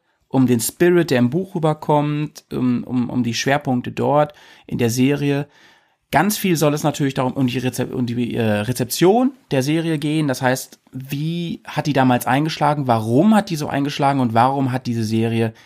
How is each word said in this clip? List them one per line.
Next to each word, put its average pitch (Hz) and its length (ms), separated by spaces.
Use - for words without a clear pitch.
um 131 180
den 120 140
Spirit, 175 520
der 127 80
im 120 120
Buch 185 240
rüberkommt, 151 960
um, 127 320
um, 123 260
um 123 140
die 117 100
Schwerpunkte 135 580
dort 139 420
in - 100
der 117 140
Serie. 143 560
Ganz 185 260
viel 180 200
soll 147 180
es 139 80
natürlich 143 320
darum, 131 180
um 135 140
die 123 100
Rezep-, 123 340
um 127 140
die, 120 300
äh, 117 80
Rezeption 127 880
der 135 140
Serie 160 340
gehen. 151 300
Das 131 160
heißt, - 360
wie 156 720
hat - 220
die 143 60
damals 127 340
eingeschlagen? 147 580
Warum 120 480
hat 208 160
die 170 60
so 147 120
eingeschlagen? 139 520
Und 117 160
warum 135 360
hat 127 140
diese 117 180
Serie 113 500